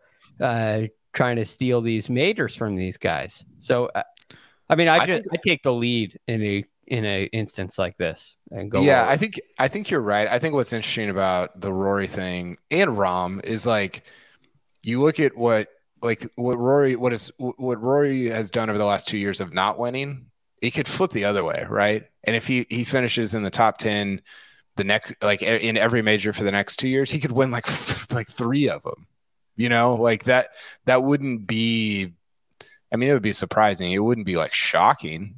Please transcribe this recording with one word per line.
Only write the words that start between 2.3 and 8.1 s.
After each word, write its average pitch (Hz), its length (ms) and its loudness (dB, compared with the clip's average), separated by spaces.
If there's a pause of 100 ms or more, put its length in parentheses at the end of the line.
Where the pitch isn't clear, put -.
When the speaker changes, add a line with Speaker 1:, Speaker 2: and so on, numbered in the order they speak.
Speaker 1:
from 104 220 -4
these 92 180 -4
guys. - 480 -4 (160)
So, 123 340 0
uh, - 100 -4 (680)
I 165 60 4
mean, 165 120 4
I 165 120 6
Speaker 2:
I - 60 2
Speaker 1:
just, 165 180 0
Speaker 2:
think - 100 -10
Speaker 1:
I 175 160 -2
take 160 140 0
the 131 100 4
lead 120 440 -2 (120)
in 113 140 0
a, 101 200 0 (240)
in 117 160 -2
a 98 220 0
instance 101 520 -6
like 90 200 -2
this - 400 -6 (140)